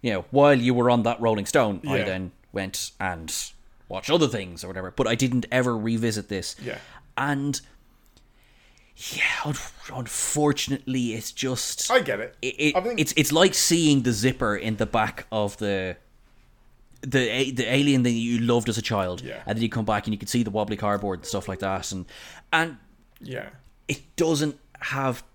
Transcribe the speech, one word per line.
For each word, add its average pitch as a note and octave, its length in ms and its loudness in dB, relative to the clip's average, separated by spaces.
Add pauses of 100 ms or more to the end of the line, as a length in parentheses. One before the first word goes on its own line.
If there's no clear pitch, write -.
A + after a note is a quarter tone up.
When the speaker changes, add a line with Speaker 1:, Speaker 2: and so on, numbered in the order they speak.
Speaker 1:
you A#2+ 100 0
know, F#2 180 -4
while C#3+ 240 8
you B2 200 4
were B2 160 4
on A#2+ 140 6
that A#2 160 0
rolling A2 260 0
stone, G#2+ 420 2
I C3+ 100 0
Speaker 2:
Yeah. G#2+ 60 0
Speaker 1:
then F#2 280 -4 (200)
went F#2+ 380 -6 (100)
and E2+ 340 -6 (540)
watched F#2+ 220 -4
other D#3 180 6
things F#2 340 -6
or F2+ 60 -10
whatever, F#2 220 -8
but B2+ 180 0
I A#2 60 2
didn't B2 360 0
ever B2 260 2
revisit A2 520 -2
this. G2 340 -6
Speaker 2:
Yeah. - 140 -8 (400)
Speaker 1:
And, C#3 420 -2 (1400)
yeah, - 260 -6 (240)
un-, D3 80 -2 (400)
unfortunately, C3 1200 -2
it's G#2+ 180 -8
just - 580 -4
Speaker 2:
I B3+ 100 6
get B2 200 -4
it. - 220 -10
Speaker 1:
it, B2+ 160 -4
it, D3 180 2
Speaker 2:
I F#3 60 4
think A3+ 180 -2
Speaker 1:
it's, D3+ 160 0
it's D3 160 2
like E3+ 220 6
seeing D3+ 480 4
the A#2+ 100 2
zipper A2+ 440 0
in A2 200 -4
the G#2+ 100 0
back G#2+ 460 -2
of G#2 240 -2
the, F#2+ 400 -2 (1040)
the B2+ 300 0
a-, C3 200 0
the A#2+ 220 -2
alien C#3 300 4
that A#2+ 80 4
you A#2 300 0
loved A#2 280 2
as G#2+ 80 0
a A2 60 -4
child, F#2+ 400 -2
Speaker 2:
Yeah. - 240 -12
Speaker 1:
and G#2+ 100 -2
then A2+ 60 -2
you A2+ 80 0
come A2 160 -2
back G#2 200 0
and A2 60 -2
you G2+ 60 -4
can G#2 100 -10
see A#2+ 140 2
the G#2+ 80 0
wobbly G#2 260 -2
cardboard G2+ 440 -2
and - 60 -14
stuff G2 220 -6
like F#2+ 120 -6
that, F#2+ 320 -4
and, F#2 120 -8 (480)
and D#3+ 240 0 (440)
Speaker 2:
Yeah. B2 280 -10 (400)
Speaker 1:
it - 140 -4 (140)
doesn't D#3 420 0 (220)
have C3+ 420 -2 (120)